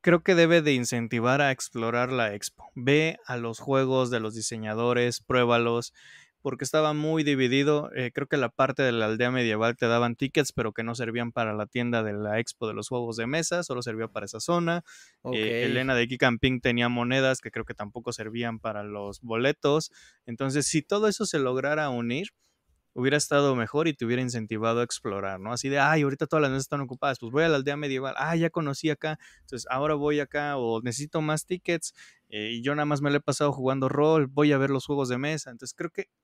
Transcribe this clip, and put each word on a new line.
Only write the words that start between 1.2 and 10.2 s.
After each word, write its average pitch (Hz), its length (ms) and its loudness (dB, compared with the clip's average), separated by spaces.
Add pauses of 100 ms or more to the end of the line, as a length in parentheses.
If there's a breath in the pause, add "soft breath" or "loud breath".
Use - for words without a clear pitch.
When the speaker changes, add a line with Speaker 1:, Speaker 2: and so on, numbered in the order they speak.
Speaker 1:
a 139 100 4
explorar 120 600 -2
la 113 240 0
expo. - 400 -12
Ve 147 500 2
a 127 120 -6
los 117 220 -6
juegos 131 520 2
de 117 80 0
los 110 160 -4
diseñadores, 117 880 -2
pruébalos, 120 720 2 (480 loud breath)
porque 135 220 -6
estaba 151 300 2
muy 156 300 0
dividido. 139 720 2
Eh, 123 180 -4
creo 135 140 -4
que 151 100 0
la 123 120 0
parte 135 340 0
de 127 80 4
la 113 160 2
aldea 120 240 2
medieval 117 460 2
te 123 100 2
daban 117 280 2
tickets, - 380 0